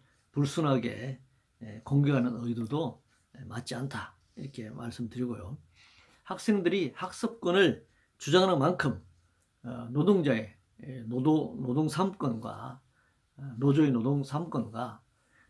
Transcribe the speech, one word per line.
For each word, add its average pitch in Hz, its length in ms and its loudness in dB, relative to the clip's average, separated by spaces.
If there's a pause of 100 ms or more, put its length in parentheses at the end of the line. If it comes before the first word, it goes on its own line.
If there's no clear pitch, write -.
(300)
불순하게, 135 880 0 (420)
에, 107 200 -14
공격하는 131 640 2
의도도, 120 580 -4 (340)
에, 139 80 -14
맞지 107 300 -10
않다 120 420 -8 (200)
이렇게 123 340 -10
말씀드리고요. 120 880 -8 (640)
학생들이 185 720 0
학습권을 175 920 2 (340)
주장하는 180 400 4
만큼, 147 440 2 (640)
어, 120 260 -10
노동자의, 143 640 2 (280)
에, 131 200 -12
노도-, 127 580 0
노동 143 280 0
삼 180 240 0
권과, 113 680 -6 (560)
어, 139 220 -12
노조의 143 320 6
노동 131 340 2
삼 151 240 -6
권과 113 540 -6 (480)